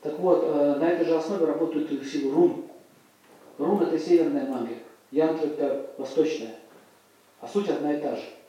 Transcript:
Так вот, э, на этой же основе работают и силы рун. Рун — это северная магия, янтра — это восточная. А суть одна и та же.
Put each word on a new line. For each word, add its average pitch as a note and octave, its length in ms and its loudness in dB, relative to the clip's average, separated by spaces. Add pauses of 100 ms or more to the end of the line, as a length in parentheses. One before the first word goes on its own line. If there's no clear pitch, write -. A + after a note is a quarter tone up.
Так D3+ 180 -6
вот, F3 240 4
э, C#3+ 360 2
на E3 100 2
этой E3+ 160 2
же E3 100 2
основе E3 300 0
работают D3+ 460 0
и C3+ 140 -6
силы C3+ 280 -2
рун. E3+ 320 4 (920)
Рун — F3 260 0
это D#3+ 160 0
северная D3+ 460 2
магия, A#2+ 320 -6 (340)
янтра — D#3 360 0
это C#3+ 500 -4
восточная. - 580 -2 (880)
А - 60 -14
суть G3+ 220 -2
одна D3 240 0
и D3 80 -2
та - 140 -4
же. - 80 -10 (260)